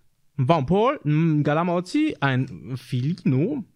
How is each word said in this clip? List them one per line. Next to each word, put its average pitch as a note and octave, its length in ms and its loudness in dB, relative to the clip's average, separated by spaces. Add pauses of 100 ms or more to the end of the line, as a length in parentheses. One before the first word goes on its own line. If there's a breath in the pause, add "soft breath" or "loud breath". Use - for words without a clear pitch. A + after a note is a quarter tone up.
(380)
Ein C3 120 0
Vampol, F#3 540 2
ein D3+ 400 2
Galamauzi, F3 760 0
ein B2+ 580 -2
Filino, D3+ 880 -2 (100)